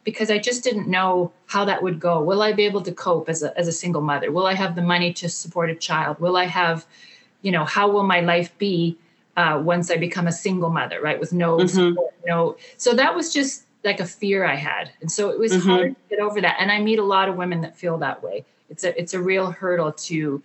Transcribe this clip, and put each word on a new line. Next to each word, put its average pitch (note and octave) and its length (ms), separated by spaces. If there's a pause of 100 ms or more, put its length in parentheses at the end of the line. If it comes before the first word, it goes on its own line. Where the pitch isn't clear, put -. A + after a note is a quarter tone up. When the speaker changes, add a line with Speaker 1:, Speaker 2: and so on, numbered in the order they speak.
Speaker 1:
because G#3+ 260
I G#3 80
just B3 260
didn't G#3+ 240
know F3+ 440 (160)
how G3+ 180
that G3 180
would F3 160
go. E3+ 220
Will G3 220
I G#3+ 100
be G#3 120
able G3+ 180
to F3 100
cope E3+ 360
as D#3+ 140
a, - 140
as F3 100
a E3+ 40
single E3 300
mother? D3 300
Will F3+ 140
I F#3+ 80
have F#3+ 220
the F3 60
money F3 320
to F3 160
support E3+ 400
a E3 60
child? D3+ 440
Will F3 180
I F3+ 80
have, E3 400 (560)
you G3 100
know, E3 140
how G3+ 240
will G3+ 140
my F3+ 180
life F3 360
be, E3+ 400 (400)
uh, D#3+ 260
once F3 280
I E3 60
become E3+ 300
a E3+ 40
single F3+ 380
mother, C3+ 320
right? D3+ 180
With E3 140
no E3+ 240
Speaker 2:
Mm-hmm. F3+ 100
Speaker 1:
support, F3 460 (120)
no. E3+ 320 (200)
So A#3+ 160
that C#4 220
was D#4+ 180
just, C#4 300 (200)
like, G3+ 160
a F#3 60
fear G3 400
I C#3+ 100
had. - 360 (100)
And D#3+ 100
so G3+ 180
it - 100
was A3 140
Speaker 2:
Mm-hmm. F#3 160
Speaker 1:
hard F3+ 260
to - 140
get G#3 100
over G#3 220
that. E3+ 180
And G3 120
I G#3 80
meet A3 200
a G#3 40
lot F#3+ 260
of F3+ 60
women F3 260
that - 160
feel E3 220
that C#3 240
way. G2 200 (260)
It's - 140
a, F#3 160
it's F3 140
a F#3 80
real F#3 300
hurdle E3+ 420
to D3+ 520